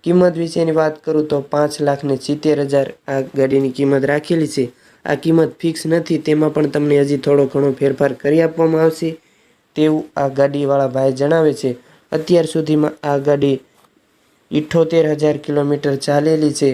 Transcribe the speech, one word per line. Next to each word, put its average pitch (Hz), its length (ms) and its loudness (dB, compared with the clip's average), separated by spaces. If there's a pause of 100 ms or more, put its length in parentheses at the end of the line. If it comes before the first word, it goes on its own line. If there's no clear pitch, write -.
કિંમત 180 320 2
વિશેની 165 420 -2
વાત 156 240 0
કરું 151 280 0
તો 143 60 0 (140)
પાંચ 147 300 0
લાખ 143 240 0
ને 139 120 0
સિત્તેર 147 460 -2
હજાર 139 260 0 (200)
આ 139 120 -2 (160)
ગાડીની 135 420 0
કિંમત 139 320 2
રાખેલી 151 440 -2
છે. 131 100 0 (400)
આ 147 120 -2
કિંમત 160 440 2
ફિક્સ 165 260 -4
નથી, 165 320 0
તેમાં 156 360 0
પણ 151 200 0
તમને 147 240 2
હજી 143 260 0
થોડો 143 220 4
ઘણો 139 320 0
ફેરફાર 139 360 0
કરી 151 280 0
આપવામાં 160 420 2
આવશે, 160 260 0 (680)
તેવું 156 280 2 (120)
આ 139 120 0 (100)
ગાડીવાળા 139 560 0
ભાઈ 131 260 0
જણાવે 156 340 2
છે. 139 160 -4 (420)
અત્યાર 160 340 2
સુધીમાં 151 560 0
આ 143 160 0
ગાડી 139 380 0 (920)
ઇઠોતેર 160 540 0 (100)
હજાર 147 240 0
કિલોમીટર 147 580 -2
ચાલેલી 151 640 0
છે. 139 120 2